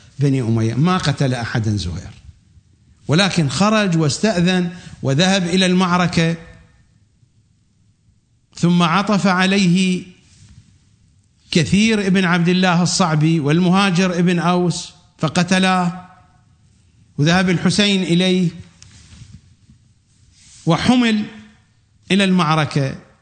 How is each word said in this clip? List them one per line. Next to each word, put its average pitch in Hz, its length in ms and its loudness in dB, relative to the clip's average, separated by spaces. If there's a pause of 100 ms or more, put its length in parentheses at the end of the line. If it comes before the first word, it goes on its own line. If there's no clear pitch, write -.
(200)
بني 135 220 0
أمية، 113 320 -2
ما 165 240 0
قتل 143 360 -2
أحدا 113 440 -4
زهير، 87 340 -8 (960)
ولكن 165 420 0
خرج 202 480 0
واستأذن 180 800 0 (260)
وذهب 185 420 0
إلى 185 220 0
المعركة، 175 720 0 (2250)
ثم 175 280 0
عطف 190 440 0
عليه 185 800 0 (1500)
كثير 202 560 2
ابن 190 180 2
عبد 170 220 2
الله 180 360 2
الصعبي 165 560 0
والمهاجر 180 800 0
ابن 175 200 2
أوس 175 540 -2 (240)
فقتلاه، 180 920 -2 (1080)
وذهب 175 320 2
الحسين 185 540 0
إليه 180 460 0 (2250)
وحمل 220 600 0 (880)
إلى 196 120 2
المعركة. 156 720 0 (260)